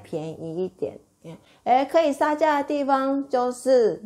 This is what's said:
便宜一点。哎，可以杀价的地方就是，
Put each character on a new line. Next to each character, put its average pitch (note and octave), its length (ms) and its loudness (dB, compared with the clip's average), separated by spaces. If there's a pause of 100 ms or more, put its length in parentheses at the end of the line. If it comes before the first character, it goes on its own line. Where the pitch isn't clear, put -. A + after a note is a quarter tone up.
便 D#3+ 380 -8
宜 E3 240 -6
一 F#3 60 -6
点。 - 280 -8 (640)
哎， C4 200 2
可 D4+ 160 2
以 D4+ 120 2
杀 D4+ 220 0
价 D4+ 240 2
的 C#4+ 100 -4
地 D4 160 -2
方 C4+ 440 0
就 B3 240 0
是， B3 540 2